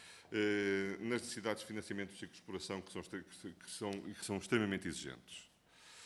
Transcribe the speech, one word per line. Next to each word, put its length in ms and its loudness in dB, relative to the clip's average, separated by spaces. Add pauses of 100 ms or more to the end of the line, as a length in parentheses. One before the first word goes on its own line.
(320)
eh, 680 6
nas 200 2
necessidades 420 -2
de 40 -10
financiamento 440 -4
do 40 -16
ciclo 140 -8
de 60 -18
exploração, 460 -4
que 120 -14
são 80 -2
extre-, 240 -6
que 440 -12
são, 220 -2
que 320 -4
são 140 2
extremamente 500 4
exigentes. 640 -6 (540)